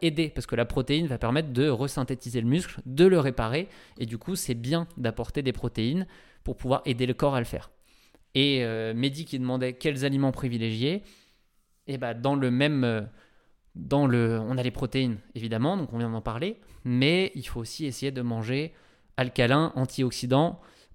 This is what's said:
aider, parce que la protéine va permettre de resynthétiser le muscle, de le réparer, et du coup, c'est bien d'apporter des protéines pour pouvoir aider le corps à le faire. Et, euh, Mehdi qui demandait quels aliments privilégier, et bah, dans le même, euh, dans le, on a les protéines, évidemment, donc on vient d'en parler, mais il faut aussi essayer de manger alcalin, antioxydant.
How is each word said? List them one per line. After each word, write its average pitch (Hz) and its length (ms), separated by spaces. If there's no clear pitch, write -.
aider, 156 300
parce - 160
que 117 100
la 117 80
protéine 147 420
va 123 120
permettre 135 340
de 135 160
resynthétiser 123 720
le 113 80
muscle, 160 380
de 135 180
le 185 160
réparer, 131 480
et 120 80
du 113 120
coup, 185 160
c'est 127 200
bien 143 420
d'apporter 120 460
des 131 100
protéines 123 540
pour 131 140
pouvoir 127 280
aider 120 220
le 123 80
corps 143 200
à 127 40
le 117 60
faire. - 260
Et, 135 300
euh, 113 300
Mehdi 139 300
qui 139 140
demandait 127 360
quels 139 300
aliments 139 280
privilégier, 120 720
et 135 100
bah, 123 160
dans 127 220
le 131 160
même, 139 340
euh, 110 180
dans 135 300
le, 117 340
on 123 180
a 127 40
les 123 80
protéines, 127 480
évidemment, 117 420
donc 143 160
on 117 60
vient 117 120
d'en 113 100
parler, 131 400
mais 143 500
il 131 120
faut - 140
aussi 143 260
essayer 135 240
de 127 120
manger 120 520
alcalin, 131 600
antioxydant. 131 840